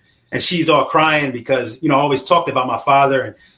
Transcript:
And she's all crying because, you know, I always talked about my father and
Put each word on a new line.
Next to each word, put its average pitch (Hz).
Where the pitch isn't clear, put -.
And -
she's 160
all 143
crying 151
because, 120
you 156
know, 135
I 139
always 139
talked 170
about 135
my 117
father 135
and 110